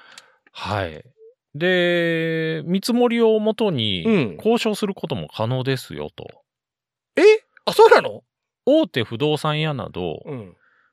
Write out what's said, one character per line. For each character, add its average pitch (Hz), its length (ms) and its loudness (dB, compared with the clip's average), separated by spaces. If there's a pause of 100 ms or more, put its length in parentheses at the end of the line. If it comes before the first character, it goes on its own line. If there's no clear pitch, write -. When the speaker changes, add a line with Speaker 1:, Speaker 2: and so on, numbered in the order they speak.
(520)
Speaker 1:
は 98 340 -4
い。 78 180 -14 (500)
で、 165 1080 -2
見 175 140 -2
積 226 160 -4
も 247 140 2
り 233 120 0
を 220 180 4
も 214 160 -2
と 214 160 -2
に、 107 360 -2
Speaker 2:
う 226 40 2
ん。 139 280 0
Speaker 1:
交 226 200 2
渉 214 160 -2
す 208 120 -4
る 190 80 -4
こ - 120 -12
と 156 80 -4
も 80 140 -8
可 - 180 -4
能 127 180 -2
で 135 120 -2
す 101 180 -12
よ 76 160 -8
と。 - 160 -18 (880)
Speaker 2:
え？ 285 40 2 (460)
あ、 202 60 -2
そ 453 140 8
う 415 40 10
な - 100 8
の？ 120 220 -6 (420)
Speaker 1:
大 311 220 4
手 117 180 -2
不 113 140 -10
動 151 180 0
産 151 240 -2
屋 156 140 -2
な 92 160 -8
ど、 82 340 -8
Speaker 2:
う 151 100 -12
ん。 98 220 -16 (360)